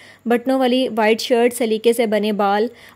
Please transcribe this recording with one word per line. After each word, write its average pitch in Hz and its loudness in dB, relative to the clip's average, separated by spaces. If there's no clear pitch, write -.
बटनों 247 0
वाली 254 0
वाइट 220 0
शर्ट, 240 2
सलीके 220 0
से 233 -2
बने 214 -2
बाल 208 0